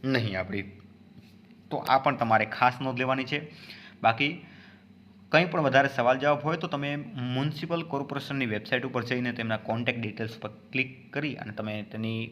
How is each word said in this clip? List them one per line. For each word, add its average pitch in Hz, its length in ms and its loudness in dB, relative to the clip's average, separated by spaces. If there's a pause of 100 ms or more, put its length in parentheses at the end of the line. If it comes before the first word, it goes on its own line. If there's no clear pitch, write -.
નહીં 110 340 0
આપણી. 95 260 -4 (1040)
તો 151 60 -4 (160)
આ 135 60 8
પણ 135 180 2
તમારે 110 300 4 (100)
ખાસ 123 240 4
નોંધ 131 180 -2
લેવાની 131 260 0
છે. 147 140 -4 (640)
બાકી 127 300 4 (1000)
કંઈ 165 200 6
પણ 165 140 0
વધારે 135 220 6
સવાલ 127 340 4
જવાબ 147 240 4
હોય 165 100 0
તો 170 160 -6
તમે 143 180 -4 (440)
મ્યુનિસિપલ 160 480 -2 (100)
કોર્પોરેશનની 139 540 -2
વેબસાઇટ 110 380 -2
ઉપર 123 180 -2
જઈને 123 300 -2
તેમના 113 240 -2
કોન્ટેક્ટ 117 440 -2
ડિટેલ્સ 110 360 -6
પર 107 140 -10 (220)
ક્લિક 131 180 -2 (220)
કરી 143 220 -4
અને - 180 -10
તમે 107 240 -6 (160)
તેની 110 260 -6 (140)